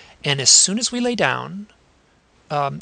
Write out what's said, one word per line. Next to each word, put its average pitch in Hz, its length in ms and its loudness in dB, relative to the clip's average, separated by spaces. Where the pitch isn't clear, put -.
And 143 160 0
as 123 100 0
soon - 280 4
as 247 120 -2
we 240 100 -4
lay 240 140 0
down, 156 520 -2
um, 143 320 -2